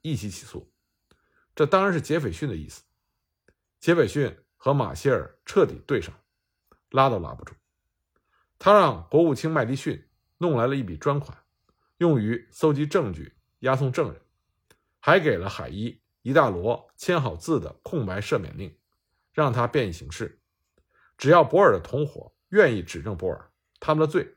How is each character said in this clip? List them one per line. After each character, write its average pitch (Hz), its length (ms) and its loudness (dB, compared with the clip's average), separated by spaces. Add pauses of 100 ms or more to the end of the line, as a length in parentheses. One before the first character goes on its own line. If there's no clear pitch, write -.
一 156 120 -6
起 107 140 -6
起 - 160 -14
诉。 - 260 -18 (840)
这 151 100 2
当 190 180 2
然 196 80 2
是 165 120 -2
杰 156 180 -2
斐 120 100 -4
逊 113 160 -8
的 113 80 -6
意 76 140 -10
思。 - 140 -20 (1000)
杰 170 140 2
斐 156 120 4
逊 127 300 -4 (220)
和 139 160 0
马 104 200 -2
歇 135 160 -2
尔 101 360 -4
彻 180 180 2
底 76 220 -2
对 127 160 -2
上， - 120 -16 (760)
拉 135 180 4
都 110 100 -2
拉 80 140 -10
不 - 140 -16
住。 - 80 -20 (1040)
他 202 160 6
让 139 360 4
国 156 120 6
务 160 120 2
卿 160 160 -4
麦 147 140 0
迪 120 100 -4
逊 104 320 -8 (300)
弄 165 220 0
来 117 80 2
了 139 100 -2
一 135 60 -4
笔 87 160 -10
专 143 200 -2
款， - 200 -10 (580)
用 160 240 2
于 113 300 -4
搜 156 240 0
集 147 120 -2
证 151 240 -2
据、 76 240 -14 (260)
押 131 140 0
送 131 160 0
证 127 220 -4
人， - 80 -20 (800)
还 170 200 4
给 143 200 0
了 92 100 -6
海 82 220 -10
伊 104 280 -10 (220)
一 131 140 -2
大 143 160 4
摞 98 440 -4
签 180 240 -2
好 117 160 -2
字 139 240 -2
的 80 140 -10 (100)
空 147 220 -6
白 95 160 -6
赦 120 180 -2
免 82 200 -12
令， 90 180 -14 (560)
让 151 180 0
他 120 160 0
便 120 220 0
于 87 40 -8
行 82 200 -14
事。 - 300 -12 (720)
只 135 140 2
要 170 120 8
博 147 160 2
尔 185 140 6
的 90 80 0
同 143 260 -4
伙 - 280 -16 (160)
愿 175 260 4
意 90 60 -6
指 82 180 -12
证 92 160 -10
博 90 140 -6
尔， - 200 -10 (280)
他 - 160 -2
们 156 120 2
的 - 0 -
罪 156 300 -4